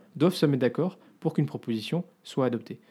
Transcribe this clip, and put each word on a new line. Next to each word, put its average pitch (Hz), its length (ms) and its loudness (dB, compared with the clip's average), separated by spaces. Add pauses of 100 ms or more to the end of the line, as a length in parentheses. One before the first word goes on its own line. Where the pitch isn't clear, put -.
(160)
doivent 165 200 2
se - 100 2
mettre 139 160 2
d'accord 143 360 0 (220)
pour 165 140 -4
qu'une 151 120 2
proposition 120 600 -4 (180)
soit - 220 -2
adoptée. 117 340 -4 (120)